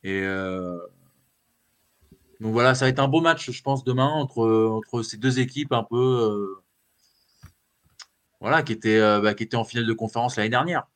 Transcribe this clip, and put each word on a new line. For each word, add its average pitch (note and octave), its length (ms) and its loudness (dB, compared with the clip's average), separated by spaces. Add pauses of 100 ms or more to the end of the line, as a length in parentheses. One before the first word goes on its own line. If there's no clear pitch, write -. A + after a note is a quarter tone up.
Et, G2 200 -4
euh, F#2 540 -6 (1600)
donc A2 100 -2
voilà, A#2+ 240 6
ça C3 80 0
va C3 60 4
être C3 100 0
un C#3 80 4
beau D#3 140 2
match, E3 280 2
je A#2+ 140 -10
pense, C3+ 220 -2
demain C3 240 2
entre, C#3 360 -2
entre A2 560 0
ces A2 140 -10
deux B2 240 -2
équipes C3 320 -4
un A#2 140 0
peu, A#2 120 -6
euh, G#2+ 640 0 (1800)
voilà, C#3+ 220 2
qui A#2+ 100 -4
étaient, A2 260 2
euh, G#2 220 4
bah, G#2 120 2
qui G#2+ 100 -6
étaient A2+ 120 -6
en A2+ 80 0
finale A#2 240 -4
de A2 60 0
conférence A#2 420 -4
l'année A2 140 0
dernière. C#3+ 460 -2